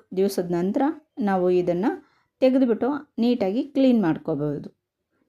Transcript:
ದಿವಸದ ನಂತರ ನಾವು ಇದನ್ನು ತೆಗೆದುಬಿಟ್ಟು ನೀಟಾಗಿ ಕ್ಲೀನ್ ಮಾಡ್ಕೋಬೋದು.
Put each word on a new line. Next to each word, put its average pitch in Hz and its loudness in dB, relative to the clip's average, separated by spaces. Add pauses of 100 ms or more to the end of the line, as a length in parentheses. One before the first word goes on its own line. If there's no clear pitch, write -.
(160)
ದಿವಸದ 190 -2
ನಂತರ 190 -2 (380)
ನಾವು 190 0
ಇದನ್ನು 180 0 (500)
ತೆಗೆದುಬಿಟ್ಟು 254 2 (300)
ನೀಟಾಗಿ 233 0
ಕ್ಲೀನ್ 254 4
ಮಾಡ್ಕೋಬೋದು. 151 -2 (600)